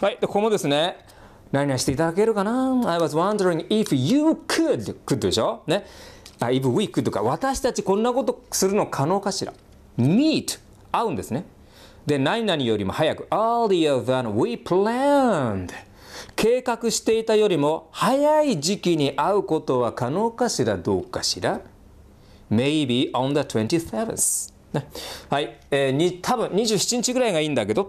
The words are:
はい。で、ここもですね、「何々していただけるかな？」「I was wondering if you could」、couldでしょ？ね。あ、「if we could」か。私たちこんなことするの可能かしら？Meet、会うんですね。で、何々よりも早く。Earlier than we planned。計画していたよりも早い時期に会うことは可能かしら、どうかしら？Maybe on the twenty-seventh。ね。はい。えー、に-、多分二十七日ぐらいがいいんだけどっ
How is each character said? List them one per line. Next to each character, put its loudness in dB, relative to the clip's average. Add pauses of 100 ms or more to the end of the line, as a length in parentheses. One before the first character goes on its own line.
は 0
い。 -10
で、 0
こ -8
こ 2
も 2
で 2
す -2
ね、 0 (480)
「何 2
々 0
し -2
て 0
い -2
た 2
だ 0
け 2
る 2
か 0
な？」 0 (340)
「I 0
was 0
wondering 0
if 2
you 2 (100)
could」、 -2
could -2
で 0
し 0
ょ？ -2
ね。 -2 (520)
あ、 -2
「if 0
we 0
could」 -2
か。 -4
私 -2
た -2
ち -4
こ 0
ん 0
な 0
こ 0
と -4 (120)
す 0
る 0
の 2
可 -2
能 0
か -4
し -6
ら？ -10 (440)
Meet、 2 (320)
会 -2
う -2
ん -4
で -6
す -10
ね。 -6 (600)
で、 0
何 0
々 0
よ 2
り -2
も -2
早 0
く。 -14
Earlier 2
than 0
we 0
planned。 2 (640)
計 2
画 -2
し -2
て 2
い 0
た 2
よ 4
り 2
も 0
早 4
い 2
時 -2
期 2
に 0
会 0
う 2
こ -2
と 0
は 0
可 -4
能 0
か -2
し 0
ら、 0
ど 0
う -2
か -8
し -4
ら？ -2 (920)
Maybe 0
on 0
the 0
twenty-seventh。 -2 (220)
ね。 -4 (440)
は 0
い。 -6 (140)
え 2
ー、 -
に-、 0
多 0
分 -2
二 0
十 0
七 -2
日 -2
ぐ 0
ら 2
い 0
が 0
い 0
い -2
ん -2
だ 0
け -2
ど 0
っ -4